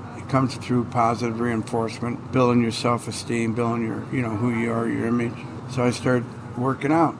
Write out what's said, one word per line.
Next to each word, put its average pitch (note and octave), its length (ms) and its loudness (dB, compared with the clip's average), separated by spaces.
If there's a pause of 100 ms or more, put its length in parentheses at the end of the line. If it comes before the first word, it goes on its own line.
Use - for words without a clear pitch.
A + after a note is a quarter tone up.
(180)
it - 100 -12
comes C3 280 2
through B2 280 0
positive A#2 560 0
reinforcement, A#2 920 -2
building B2 300 6
your A2+ 100 2
self-esteem, A#2 800 -2
building A#2 320 0
your, A2 260 -4
you C3+ 100 0
know, A2 140 -2
who A#2+ 140 2
you A#2 220 0
are, A#2 140 0
your A2+ 200 0
image. A#2+ 260 0 (380)
So B2 140 0
I B2 60 4
started B2 340 2 (320)
working C3 360 0
out D#3+ 280 4